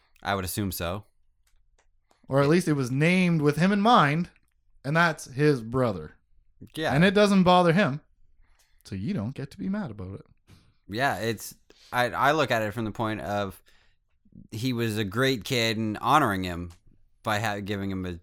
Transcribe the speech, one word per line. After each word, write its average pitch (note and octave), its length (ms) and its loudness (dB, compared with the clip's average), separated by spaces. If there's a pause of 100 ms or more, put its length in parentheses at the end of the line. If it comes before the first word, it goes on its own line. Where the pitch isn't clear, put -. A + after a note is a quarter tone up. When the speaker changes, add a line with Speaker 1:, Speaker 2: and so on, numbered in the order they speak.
(220)
Speaker 1:
I G2 120 -2
would F#2+ 100 -2
assume F#2+ 280 -4
so. F2+ 320 -6 (1200)
Speaker 2:
Or C3+ 120 2
at C#3 80 4
least F3 200 2
it D3+ 40 2
was C3+ 180 -2
named E3+ 520 2
with D3 140 2
him F#3 160 2
in G#3 80 0
mind, F3 500 4 (540)
and D3 120 -2
that's E3 300 0
his C#3 340 2
brother. A2+ 540 -2 (600)
Speaker 1:
Yeah. D#3 200 -2
Speaker 2:
And D#3+ 100 6
it G3 100 6
doesn't G3+ 300 6
bother F3+ 280 6
him, D3+ 280 0 (840)
so - 120 -12
you A#2 180 -6
don't A#2 200 -4
get C3+ 180 -12
to - 60 -18
be F#3+ 100 -6
mad G3 220 -6
about G2 240 -12
it. - 120 -18 (640)
Speaker 1:
Yeah, A2 300 -2
it's, A2 360 -6 (380)
I, B2 180 0
I C3 220 2
look D3 180 0
at A2+ 120 2
it G#2+ 100 -4
from A2+ 120 -6
the G#2+ 60 -6
point G#2+ 300 -6
of G2 400 -4 (880)
he B2 220 -4
was A2+ 260 -2
a A2 60 0
great A#2+ 400 -2
kid A2+ 320 -2
and A2 240 -4
honoring A#2+ 440 2
him F2 260 -8 (520)
by G#2+ 180 -2
ha-, G#2 200 -4
giving G2 300 -6
him F#2 160 -6
a F2 160 -10